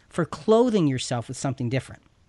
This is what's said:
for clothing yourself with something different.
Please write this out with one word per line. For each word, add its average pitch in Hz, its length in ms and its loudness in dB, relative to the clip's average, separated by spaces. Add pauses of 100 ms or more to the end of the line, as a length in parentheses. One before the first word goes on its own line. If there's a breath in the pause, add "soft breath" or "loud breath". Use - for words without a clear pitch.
for - 160 -4
clothing 214 640 2
yourself 123 400 -2
with 131 80 -10
something 131 320 -4
different. - 340 -6 (280)